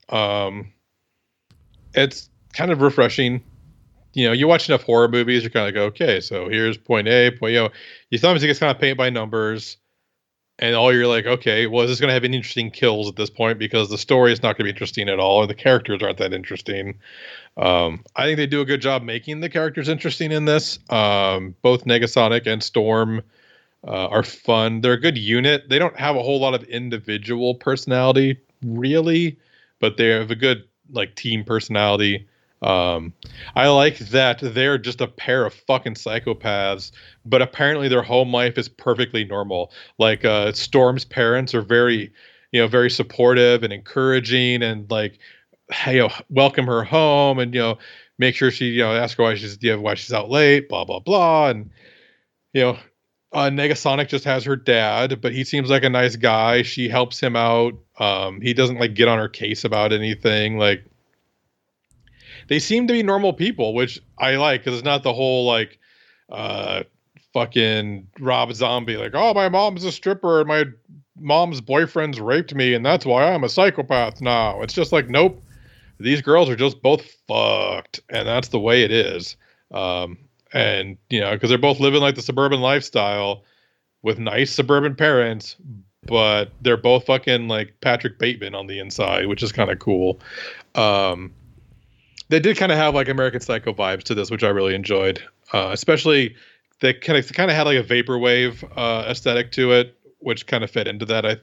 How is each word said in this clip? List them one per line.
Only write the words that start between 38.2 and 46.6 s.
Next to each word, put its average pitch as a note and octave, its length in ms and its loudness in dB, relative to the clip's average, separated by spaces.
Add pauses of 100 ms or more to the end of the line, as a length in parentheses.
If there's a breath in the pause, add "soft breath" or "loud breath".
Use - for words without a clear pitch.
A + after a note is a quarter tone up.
life A#2+ 260 0
is A#2 100 -6
perfectly A#2 560 -2
normal. G2 460 -4 (280 loud breath)
Like, A2 260 4
uh, G#2+ 300 2
Storm's C3 500 2
parents B2 500 0
are A2+ 80 0
very, A#2 500 2 (380 soft breath)
you A#2+ 100 2
know, A2+ 60 4
very B2 240 4
supportive B2 720 4
and G#2+ 100 -6
encouraging B2 920 0
and, G#2+ 260 -6
like, G#2+ 300 -4 (500 soft breath)
hey, - 240 -4
you B2+ 60 6
know, G#2+ 100 4 (200)
welcome C3+ 360 2